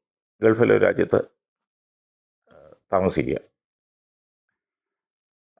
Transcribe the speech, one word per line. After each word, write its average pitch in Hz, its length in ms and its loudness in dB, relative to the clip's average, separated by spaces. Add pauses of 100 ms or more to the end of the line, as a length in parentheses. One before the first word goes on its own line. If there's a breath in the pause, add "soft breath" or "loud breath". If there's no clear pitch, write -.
(420)
ഗൾഫിലെ 110 340 2
ഒരു 98 100 2
രാജ്യത്ത് 90 360 0 (1700)
താമസിക്കുക. 82 440 -2 (2250)